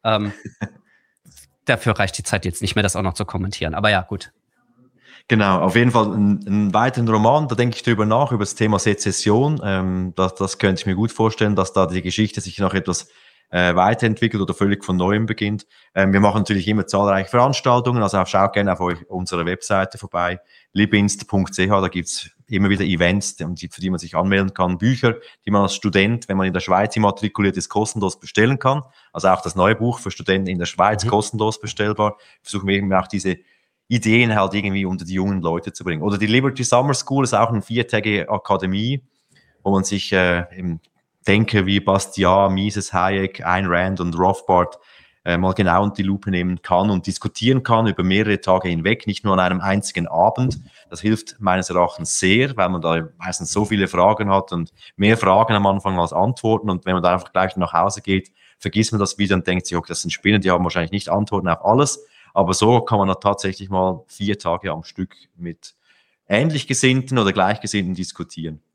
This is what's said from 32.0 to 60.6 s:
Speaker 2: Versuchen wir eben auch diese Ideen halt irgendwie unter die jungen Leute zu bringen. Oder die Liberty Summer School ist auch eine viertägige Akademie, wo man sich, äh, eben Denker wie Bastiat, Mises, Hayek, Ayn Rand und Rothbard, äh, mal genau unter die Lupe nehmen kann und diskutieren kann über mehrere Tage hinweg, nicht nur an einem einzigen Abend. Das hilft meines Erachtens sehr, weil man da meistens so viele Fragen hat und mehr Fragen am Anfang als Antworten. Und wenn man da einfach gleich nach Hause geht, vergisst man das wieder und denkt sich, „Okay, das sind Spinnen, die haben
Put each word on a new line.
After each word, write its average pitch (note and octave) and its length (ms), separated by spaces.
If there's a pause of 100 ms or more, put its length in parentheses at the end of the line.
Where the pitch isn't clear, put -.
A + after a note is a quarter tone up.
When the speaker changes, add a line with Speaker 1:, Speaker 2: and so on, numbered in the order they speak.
Speaker 2:
Versuchen G2 240
wir G2 100
eben G2 160
auch F#2 140
diese F#2 320 (500)
Ideen A2+ 460
halt G2 200
irgendwie G2 320
unter F#2 180
die F#2 100
jungen F#2+ 280
Leute E2 320
zu E2+ 100
bringen. D#2+ 180
Oder G2+ 140
die G#2 100
Liberty C3 380
Summer B2+ 300
School C3+ 300
ist A#2 100
auch A2+ 160
eine G#2+ 100
viertägige G#2+ 720
Akademie, G2+ 720 (600)
wo G2 80
man F#2+ 140
sich, - 280
äh, F2+ 320 (120)
eben F2 240 (460)
Denker G#2 400
wie G2 120
Bastiat, F#2+ 760
Mises, G2+ 400
Hayek, F#2+ 520
Ayn F#2 220
Rand F2+ 340
und F2 180
Rothbard, F2+ 600 (460)
äh, F2 120
mal F#2 160
genau F#2 320
unter G2+ 120
die G2+ 80
Lupe G2 260
nehmen F2+ 320
kann F#2 280
und F#2 160
diskutieren B2 560
kann A2+ 240
über F#2+ 160
mehrere G2+ 380
Tage F#2 280
hinweg, F2 380
nicht G#2 180
nur G2 100
an F#2 60
einem F2+ 200
einzigen G2 480
Abend. A2 500 (300)
Das F2 120
hilft G#2+ 380
meines F#2 300
Erachtens F2 500
sehr, A#2 380
weil F#2 140
man F2 100
da E2 280 (100)
meistens F2+ 340
so G2+ 140
viele G2 220
Fragen G2+ 420
hat G2 220
und E2+ 200 (240)
mehr G#2 220
Fragen G#2+ 360
am G2+ 120
Anfang G2 320
als E2+ 140
Antworten. G#2+ 580
Und F2+ 160
wenn F#2 80
man F2 80
da F2 100
einfach F2+ 200
gleich F#2 240
nach F2 180
Hause F#2+ 260
geht, F#2+ 320 (260)
vergisst G#2+ 340
man G#2 80
das - 180
wieder G2 180
und F2 100
denkt F2+ 200
sich, F2 100
„Okay, E2 140
das E2+ 100
sind E2 120
Spinnen, G#2 280
die F#2 100
haben F2+ 140